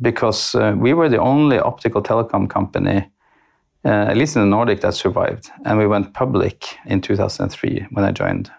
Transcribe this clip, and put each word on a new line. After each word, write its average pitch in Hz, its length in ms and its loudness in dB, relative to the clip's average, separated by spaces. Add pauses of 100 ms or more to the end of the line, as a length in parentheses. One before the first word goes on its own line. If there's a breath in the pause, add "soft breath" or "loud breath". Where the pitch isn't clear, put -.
because, - 540 -2
uh, 107 220 2
we 117 160 2
were 165 140 2
the 117 120 2
only 135 400 4
optical - 420 -2
telecom 107 480 0
company, 95 600 -2 (760)
uh, 123 40 0 (200)
at 110 80 2
least 147 180 0
in 117 60 2
the - 60 4
Nordic, 107 340 2
that - 120 0
survived. - 560 -2 (160)
And 107 120 0
we 107 100 4
went 101 260 0
public - 720 -2
in 95 160 0
two - 140 -2
thousand 98 340 -2
three - 420 -4
when 101 120 0
I 98 80 2
joined 92 480 -4